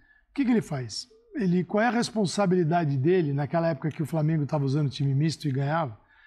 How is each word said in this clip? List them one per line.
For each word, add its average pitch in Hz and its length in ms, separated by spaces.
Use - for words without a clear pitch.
O - 20
que 277 120
que 226 80
ele 214 100
faz? 127 460
Ele, 180 300
qual - 180
é 233 60
a - 20
responsabilidade 180 1040
dele, 156 360
naquela 147 360
época 160 220
que 160 120
o 143 40
Flamengo 156 400
tava 139 180
usando 139 260
time 139 220
misto 151 360
e - 40
ganhava, 139 460